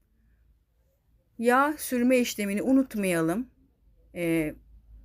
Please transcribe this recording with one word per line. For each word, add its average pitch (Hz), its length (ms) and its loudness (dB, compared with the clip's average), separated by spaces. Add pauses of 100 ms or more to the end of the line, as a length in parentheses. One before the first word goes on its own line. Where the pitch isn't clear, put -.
(1400)
Yağ 262 400 2
sürme 247 400 2
işlemini 208 440 -2
unutmayalım. 202 880 0 (640)
Ee, 165 400 -2 (500)